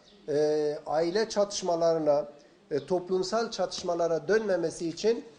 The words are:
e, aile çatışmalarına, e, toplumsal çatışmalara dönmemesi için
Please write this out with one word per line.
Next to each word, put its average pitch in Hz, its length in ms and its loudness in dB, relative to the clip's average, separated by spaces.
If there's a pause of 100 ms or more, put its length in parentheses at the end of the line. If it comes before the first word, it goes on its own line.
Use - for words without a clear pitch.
(280)
e, 151 580 2
aile 170 420 0
çatışmalarına, 165 1000 2 (420)
e, 151 80 0
toplumsal 185 720 -2
çatışmalara 170 800 -2
dönmemesi 180 600 0
için 220 360 0 (140)